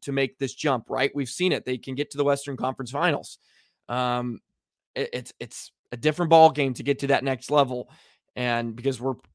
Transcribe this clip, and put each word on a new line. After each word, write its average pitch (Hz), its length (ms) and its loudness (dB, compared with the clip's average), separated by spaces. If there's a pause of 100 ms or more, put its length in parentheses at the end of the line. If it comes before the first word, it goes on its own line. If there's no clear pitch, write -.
to 139 100 -6
make 135 260 -2
this 131 160 -4
jump?" 135 360 0
Right? 123 240 0
We've 139 140 -2
seen 180 240 0
it. 117 120 -2
They 127 140 -4
can 135 160 -10
get 139 160 -4
to 139 80 -8
the 143 60 2
Western 139 320 0
Conference 131 340 -6
Finals. 151 480 -2 (500)
Um, 123 520 -2 (540)
it, 135 180 -4
it's, 123 280 -8
it's - 320 -14 (200)
a 123 40 -6
different 151 340 0
ball 160 200 10
game 135 240 0
to - 80 -10
get 139 180 0
to 143 80 -2
that 131 160 2
next 131 260 -4
level. 127 380 2 (480)
And 117 380 -2
because 117 260 -4
we're, 131 140 -2 (200)